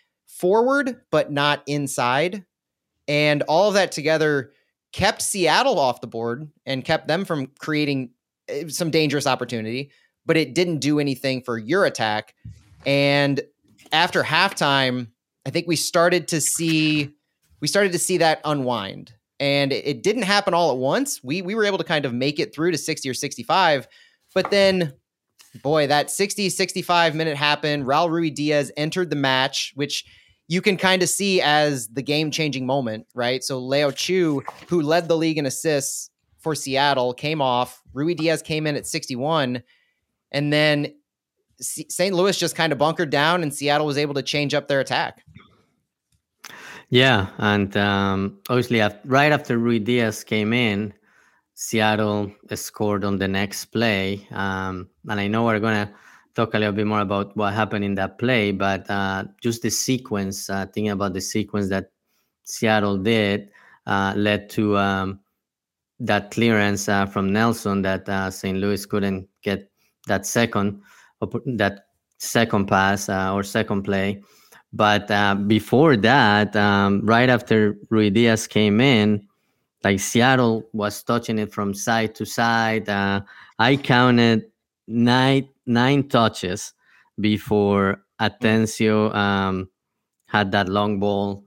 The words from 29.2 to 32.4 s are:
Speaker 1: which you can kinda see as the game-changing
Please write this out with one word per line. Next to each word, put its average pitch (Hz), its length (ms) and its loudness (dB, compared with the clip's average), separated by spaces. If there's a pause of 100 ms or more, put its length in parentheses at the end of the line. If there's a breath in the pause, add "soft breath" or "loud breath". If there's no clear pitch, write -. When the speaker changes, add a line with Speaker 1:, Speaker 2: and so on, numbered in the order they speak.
Speaker 1:
which 143 300 -6 (420 soft breath)
you 175 160 -2
can 196 140 0
kinda 185 320 2
see 190 320 0
as 147 480 2
the 135 140 -8
game-changing 147 640 -4